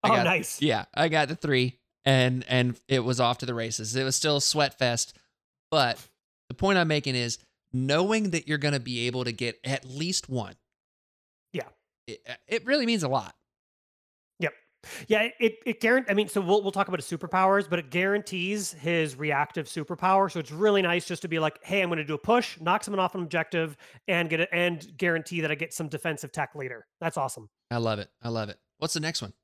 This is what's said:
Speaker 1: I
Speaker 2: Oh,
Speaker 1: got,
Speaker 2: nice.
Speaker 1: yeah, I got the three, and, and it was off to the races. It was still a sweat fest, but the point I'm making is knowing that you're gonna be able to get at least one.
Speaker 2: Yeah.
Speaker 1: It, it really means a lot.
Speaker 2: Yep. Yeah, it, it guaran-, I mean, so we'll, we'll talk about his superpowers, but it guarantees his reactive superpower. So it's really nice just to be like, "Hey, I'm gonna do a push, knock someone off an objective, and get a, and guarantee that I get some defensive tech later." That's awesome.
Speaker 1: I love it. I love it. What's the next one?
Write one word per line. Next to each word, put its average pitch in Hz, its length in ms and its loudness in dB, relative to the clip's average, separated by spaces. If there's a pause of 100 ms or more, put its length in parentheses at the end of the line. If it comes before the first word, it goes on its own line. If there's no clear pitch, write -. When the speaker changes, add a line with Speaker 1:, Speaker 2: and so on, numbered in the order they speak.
Speaker 1:
I 208 80 2
Speaker 2:
Oh, 226 60 6
Speaker 1:
got, - 80 2
Speaker 2:
nice. 170 380 -2
Speaker 1:
yeah, 117 320 0
I 165 140 2
got 156 200 2
the 156 80 -8
three, 127 420 0 (260)
and, 127 440 4
and 123 400 0
it 135 120 2
was 120 200 0
off 120 180 2
to 131 80 -8
the 120 80 -4
races. 113 400 -6
It 131 100 0
was 135 120 0
still 147 220 2
a - 20 2
sweat 143 380 2
fest, 120 380 0 (540)
but 131 280 2 (500)
the 123 60 -12
point 190 240 4
I'm 165 100 4
making 147 260 0
is 120 240 -2 (340)
knowing 175 580 2
that 165 180 -2
you're 151 100 0
gonna 143 220 0
be 120 260 -4
able 123 180 -2
to 120 80 -2
get 117 300 -6
at 131 220 -4
least 151 440 -4
one. 117 260 -6 (1000)
Speaker 2:
Yeah. 151 160 -8 (400)
Speaker 1:
It, - 180 -16 (220)
it 214 180 -4
really 269 200 2
means 226 180 2
a 139 40 -2
lot. 127 280 -2 (1040)
Speaker 2:
Yep. 160 140 -2 (520)
Yeah, 214 220 2 (100)
it, 226 280 2
it 233 140 -4
guaran-, 240 300 4
I 202 40 2
mean, 208 140 2
so 202 120 -2
we'll, 196 220 4
we'll 196 100 0
talk 196 160 0
about 180 100 -2
his 143 100 -10
superpowers, 185 600 2
but 170 100 0
it 143 120 -8
guarantees 190 840 -2
his 160 440 0
reactive 147 500 -2
superpower. 185 680 0
So 175 80 -4
it's 135 100 -10
really 202 320 4
nice 175 240 2
just 175 160 -6
to 180 60 -8
be 160 100 0
like, 156 240 0
"Hey, 196 200 0
I'm 175 80 0
gonna 170 120 -2
do 151 120 -4
a 143 40 -4
push, 233 420 2
knock 175 220 0
someone 202 160 -4
off 185 160 0
an 190 80 -6
objective, 160 540 -2 (320)
and 170 220 0
get 160 100 0
a, 175 140 0
and 170 420 -2
guarantee 165 460 -2
that 151 80 -2
I 151 40 0
get 160 200 -8
some 160 140 -6
defensive 147 440 -6
tech 147 220 -4
later." 127 320 -12 (140)
That's 165 180 -4
awesome. 123 320 -6 (200)
Speaker 1:
I 120 60 -2
love 113 220 0
it. 101 100 -10 (140)
I 120 80 -8
love 113 180 -4
it. 101 100 -14 (200)
What's - 160 -4
the 160 60 -2
next 160 200 -4
one? 98 240 -12